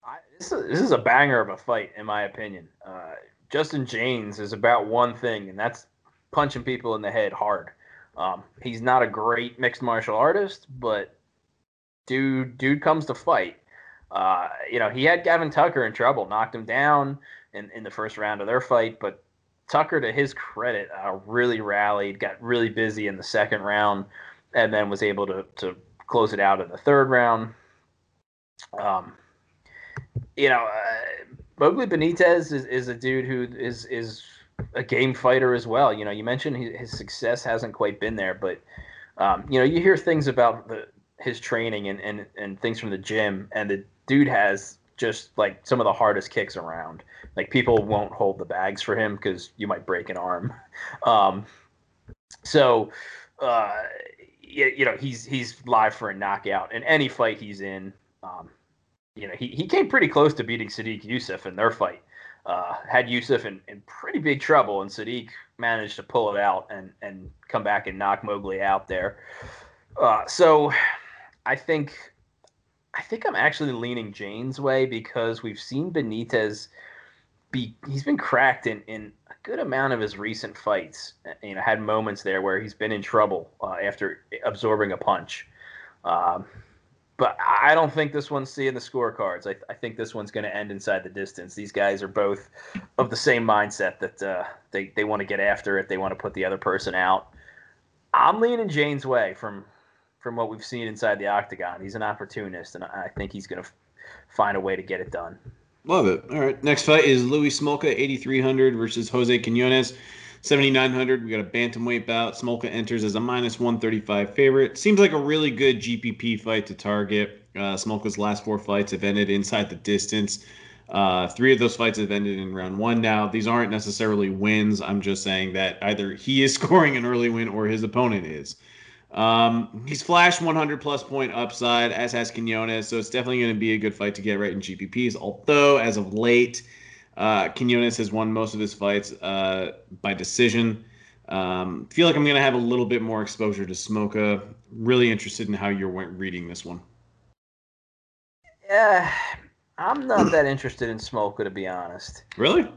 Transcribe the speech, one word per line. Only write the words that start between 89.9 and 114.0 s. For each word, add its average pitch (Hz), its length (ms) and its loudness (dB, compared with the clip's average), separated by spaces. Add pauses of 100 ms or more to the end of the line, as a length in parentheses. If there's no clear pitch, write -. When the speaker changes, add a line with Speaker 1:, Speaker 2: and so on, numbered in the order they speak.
Speaker 1:
this 110 160 -8
one's 104 160 -10
gonna 104 200 -6
end 104 220 -6
inside 98 320 -2
the 92 60 -12
distance. 95 460 -12
These 104 160 -12
guys 98 320 0
are 98 40 -8
both 101 420 -2 (500)
of 123 100 2
the 117 60 -6
same 120 280 2
mindset 104 560 0
that, - 220 -8
uh, 95 220 -4 (260)
they, 98 260 -6
they 107 80 0
wanna 104 220 -2
get 98 140 -4
after 98 400 0
it. 95 100 -6
They 95 80 -2
wanna 95 180 -4
put 98 200 -10
the 92 100 -2
other 95 140 -2
person 92 340 -2
out. 92 360 2 (840)
I'm 180 260 4
leaning 226 300 0
Jane's 147 360 -2
way 117 280 0
from, 101 320 -12 (540)
from 117 160 -8
what 117 140 -4
we've 110 140 -14
seen 117 240 -8
inside 107 300 0
the 101 80 -6
octagon. 95 560 -4
He's 98 140 -12
an 107 80 -6
opportunist, 101 720 -8
and 90 80 -12
I, 92 220 -10
I 92 40 -10
think 98 220 -10
he's 98 160 -14
gonna 90 140 -10
f-, - 120 -18 (540)
find 101 280 0
a 95 40 -2
way 95 160 -2
to 92 80 -8
get 92 160 -6
it 87 120 -10
done. 85 280 -10 (460)
Speaker 2:
Love 165 200 2
it. 92 240 2
All 151 100 -4
right. 135 240 0
Next 143 200 4
fight 156 220 8
is 131 180 6
Louis 147 260 2
Smolka, 143 360 -2
eighty-three 135 560 0
hundred, 131 340 4
versus 113 320 -2
Jose 123 320 2
Quinones, 123 540 2 (480)
seventy-nine 135 500 4
hundred. 127 320 0
We 110 80 -6
got 110 80 0
a 104 60 -4
bantamweight 117 600 -2
bout. 117 280 0
Smolka 120 320 -4
enters 110 400 -2
as 104 100 0
a 110 60 0
minus 120 360 -2
one 117 220 0
thirty-five 107 560 0